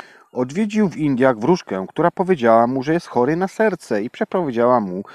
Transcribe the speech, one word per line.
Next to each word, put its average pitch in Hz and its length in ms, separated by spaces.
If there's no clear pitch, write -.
odwiedził 202 580
w - 80
Indiach 131 420
wróżkę, 104 500
która 165 220
powiedziała 117 560
mu, 131 160
że 147 100
jest 170 140
chory 123 280
na 185 120
serce 185 560
i 123 60
przepowiedziała 123 680
mu 95 240